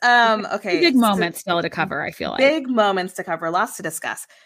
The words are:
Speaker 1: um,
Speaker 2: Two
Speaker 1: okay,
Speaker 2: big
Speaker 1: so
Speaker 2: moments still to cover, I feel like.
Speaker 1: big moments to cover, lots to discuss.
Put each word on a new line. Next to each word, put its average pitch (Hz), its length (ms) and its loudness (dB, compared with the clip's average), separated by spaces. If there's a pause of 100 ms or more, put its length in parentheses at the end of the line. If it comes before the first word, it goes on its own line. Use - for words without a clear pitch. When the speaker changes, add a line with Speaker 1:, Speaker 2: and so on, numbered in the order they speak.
Speaker 1:
um, 233 380 4
Speaker 2:
Two - 140 -8
Speaker 1:
okay, 208 240 -2
Speaker 2:
big 330 140 4
Speaker 1:
so 247 60 6
Speaker 2:
moments 190 400 0
still 170 220 -2
to 165 80 -4
cover, 165 320 -4
I - 100 -6
feel 69 180 -6
like. - 80 -6
Speaker 1:
big 269 300 2
moments 196 460 0
to - 100 -8
cover, 165 260 -4
lots 196 260 -2
to 185 60 -12
discuss. 151 440 -8 (200)